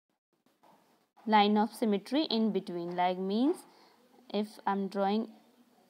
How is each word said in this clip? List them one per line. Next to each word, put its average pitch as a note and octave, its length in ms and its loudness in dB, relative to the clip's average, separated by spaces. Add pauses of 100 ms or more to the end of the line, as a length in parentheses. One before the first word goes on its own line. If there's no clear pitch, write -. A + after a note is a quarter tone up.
(1300)
line G#3 320 6
of G#3+ 160 0
symmetry G#3+ 560 0
in A3 200 0
between. F3 460 -6
Like F3+ 220 0
means A3 380 0 (760)
if G#3 340 -4
I'm G3 220 -2
drawing G3+ 400 -2 (600)